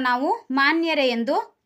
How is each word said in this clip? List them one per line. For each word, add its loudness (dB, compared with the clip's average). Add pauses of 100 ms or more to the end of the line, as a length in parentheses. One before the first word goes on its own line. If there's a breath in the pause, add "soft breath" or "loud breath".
ನಾವು -2
ಮಾನ್ಯರೇ 0
ಎಂದು -2